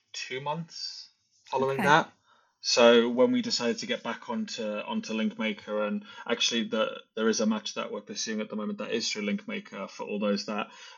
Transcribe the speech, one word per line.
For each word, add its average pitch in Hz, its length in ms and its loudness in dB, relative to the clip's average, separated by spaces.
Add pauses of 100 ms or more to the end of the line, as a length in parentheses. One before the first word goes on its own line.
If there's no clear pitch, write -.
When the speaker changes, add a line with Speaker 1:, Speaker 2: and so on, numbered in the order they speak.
(140)
Speaker 1:
two - 260 -8
months - 720 -8 (340)
following 135 340 0
Speaker 2:
Okay. 139 80 0
Speaker 1:
that. 151 240 6 (520)
So 120 460 8
when 123 220 6
we 123 120 2
decided 117 360 -2
to 110 80 -8
get 113 160 -4
back 117 260 -8
onto, 113 360 -6
onto 110 500 -4
Linkmaker, 107 720 -2
and 104 180 -4 (240)
actually 117 360 0
the, 110 260 0 (260)
there 110 120 2
is 107 120 2
a 107 60 2
match 110 280 0
that 113 180 -6
we're 101 80 -6
pursuing 107 400 -6
at 107 80 -6
the 107 80 -8
moment 104 220 -6
that 107 120 -8
is 113 200 -2
through 107 160 -4
Linkmaker. 101 640 -6
For - 140 -12
all 104 140 -6
those 101 280 0
that 107 220 -4 (300)